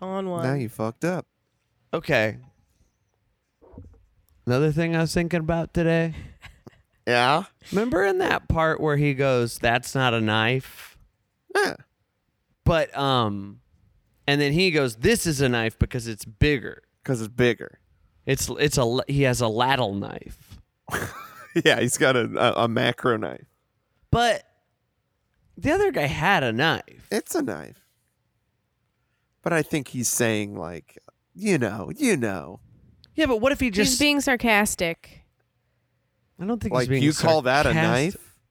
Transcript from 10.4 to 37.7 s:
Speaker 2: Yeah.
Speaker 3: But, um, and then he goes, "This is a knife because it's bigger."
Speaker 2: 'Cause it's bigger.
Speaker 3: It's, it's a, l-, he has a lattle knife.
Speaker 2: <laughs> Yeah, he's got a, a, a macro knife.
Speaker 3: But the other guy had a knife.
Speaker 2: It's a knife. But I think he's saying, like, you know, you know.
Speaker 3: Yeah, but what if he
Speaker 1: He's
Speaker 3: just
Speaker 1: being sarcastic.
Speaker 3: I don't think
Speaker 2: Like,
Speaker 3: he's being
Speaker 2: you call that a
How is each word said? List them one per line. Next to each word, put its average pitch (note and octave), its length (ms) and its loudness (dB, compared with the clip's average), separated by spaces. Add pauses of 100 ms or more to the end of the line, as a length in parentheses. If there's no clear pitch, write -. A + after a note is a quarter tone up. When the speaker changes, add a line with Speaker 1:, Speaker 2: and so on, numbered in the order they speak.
Speaker 2:
Yeah. G4 220 0 (880)
Speaker 3:
But, D#3+ 320 2
um, A2 640 0 (680)
and C#3+ 140 2
then C#3+ 120 2
he F3+ 180 4
goes, C3+ 260 0
"This F#3 300 2
is C#3+ 140 0
a C3+ 80 4
knife A2+ 300 0
because A#2 300 -2
it's G#2+ 160 -10
bigger." A#2 580 -2 (220)
Speaker 2:
'Cause A#2+ 160 -2
it's G#2+ 140 -6
bigger. B2 460 0 (460)
Speaker 3:
It's, C3+ 220 -2 (120)
it's C#3+ 180 0
a, C3 40 4
l-, A#2+ 260 0
he C#3 140 2
has B2 180 2
a A#2 80 2
lattle B2 460 0
knife. - 680 -12 (300)
Speaker 2:
<laughs> - 280 -8 (480)
Yeah, C#3+ 140 4
he's A#2+ 180 0
got C3 180 4
a, A#2 60 2 (380)
a, A#2 40 4
a A#2 40 2
macro B2 500 0
knife. D#2 260 -10 (680)
Speaker 3:
But A#3 320 0 (1160)
the C4 140 -2
other G4 200 2
guy D3 140 0
had D#3 360 2
a A#2+ 80 0
knife. C3+ 600 -2
Speaker 2:
It's - 240 -4
a D#4+ 80 0
knife. D2 360 -10 (1600)
But E3+ 100 -2
I D#3+ 80 2
think D3 280 -4
he's B2 200 -4
saying, G#2 480 0
like, E2+ 400 -12 (380)
you F#3+ 240 0
know, A2 360 -4
you A#3 220 0
know. F#2+ 440 -6 (540)
Speaker 3:
Yeah, D#4 120 0
but A3+ 160 0
what C4+ 100 2
if - 80 -6
he C4 60 0
Speaker 1:
He's G3+ 80 -4
Speaker 3:
just B3+ 260 2
Speaker 1:
being C#4+ 220 2
sarcastic. G#3 1040 -2 (1120)
Speaker 3:
I F3+ 60 -8
don't A3+ 120 -4
think G3+ 140 -6
Speaker 2:
Like, B2+ 120 2
Speaker 3:
he's B2+ 40 -4
being C3 140 2
Speaker 2:
you D3+ 100 4
call D#3 300 2
that C3+ 240 4
a B2 80 2